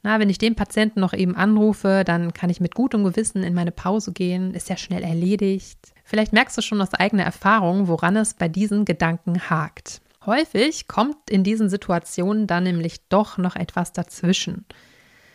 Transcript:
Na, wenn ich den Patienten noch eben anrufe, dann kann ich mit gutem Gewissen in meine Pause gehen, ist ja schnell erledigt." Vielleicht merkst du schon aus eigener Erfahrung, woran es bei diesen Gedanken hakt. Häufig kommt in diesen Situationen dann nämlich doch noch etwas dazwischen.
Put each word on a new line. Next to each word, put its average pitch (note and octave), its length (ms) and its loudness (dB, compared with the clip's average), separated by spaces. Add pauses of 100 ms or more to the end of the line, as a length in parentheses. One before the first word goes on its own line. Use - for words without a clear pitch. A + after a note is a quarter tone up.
Na, G#3+ 160 2
wenn G#3 100 4
ich F#3 80 0
den A3+ 160 2
Patienten G#3+ 460 0
noch F#3+ 160 0
eben F3+ 200 0
anrufe, G3+ 680 4
dann E3+ 280 0
kann F3 180 -2
ich F3 100 -2
mit F3 140 -2
gutem A#3 280 0
Gewissen G3 380 0
in F3 140 -2
meine F3 160 0
Pause G3 400 -4
gehen, F#3 420 -2
ist - 160 -10
ja F#3 80 -4
schnell F3+ 240 -6
erledigt." F#3+ 920 -2 (100)
Vielleicht G#3+ 300 -2
merkst A#3 220 2
du A#3 60 -2
schon G#3+ 180 -2
aus F#3+ 140 -2
eigener G3 300 2
Erfahrung, G3 640 2
woran E3+ 280 2
es G#3+ 200 0
bei F3 120 -2
diesen G3+ 380 0
Gedanken E3+ 640 -2
hakt. - 520 -6 (220)
Häufig C4+ 640 0
kommt - 440 -2
in F#3+ 120 4
diesen G#3+ 240 2
Situationen G3 760 -2
dann F3+ 200 0
nämlich E3+ 440 -2
doch G3+ 300 0
noch F3+ 160 0
etwas F3 360 -4
dazwischen. - 760 -2 (680)